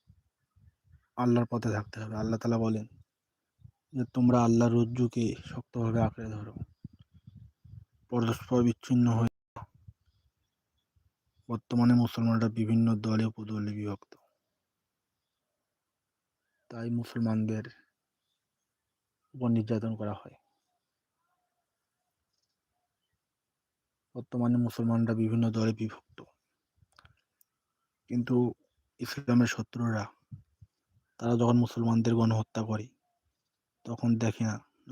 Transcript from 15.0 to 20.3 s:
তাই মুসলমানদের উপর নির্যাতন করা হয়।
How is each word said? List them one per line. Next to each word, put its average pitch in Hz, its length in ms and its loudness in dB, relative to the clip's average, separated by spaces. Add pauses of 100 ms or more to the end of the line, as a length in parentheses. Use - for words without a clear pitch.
তাই 117 200 -8
মুসলমানদের 110 760 -2 (1700)
উপর 127 160 -2
নির্যাতন 113 460 0
করা 104 180 -6
হয়। - 240 -16 (3750)